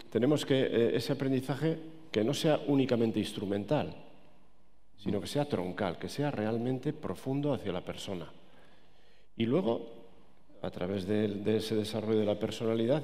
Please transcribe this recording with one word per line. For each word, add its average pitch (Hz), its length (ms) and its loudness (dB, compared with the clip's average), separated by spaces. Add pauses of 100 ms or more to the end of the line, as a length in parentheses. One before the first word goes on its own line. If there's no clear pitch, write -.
(100)
tenemos 139 340 4
que, 135 200 4
eh, 113 320 4
ese 127 160 0
aprendizaje 135 680 0 (320)
que 107 140 4
no 139 100 2
sea 151 320 4
únicamente 117 540 4
instrumental, 101 760 0 (1040)
sino 104 220 0
que 90 60 -6
sea 143 220 0
troncal, 90 500 0
que 92 100 -6
sea 143 220 0
realmente 120 640 0
profundo 139 600 -2
hacia 98 180 -2
la 87 120 -2
persona. 87 460 -6 (1040)
Y 113 100 0
luego, 139 400 2 (760)
a 92 80 -2
través 95 360 -2
de, 107 220 4
de 104 300 2
ese 110 180 -2
desarrollo 107 440 2
de 107 60 4
la 104 120 2
personalidad, 113 640 2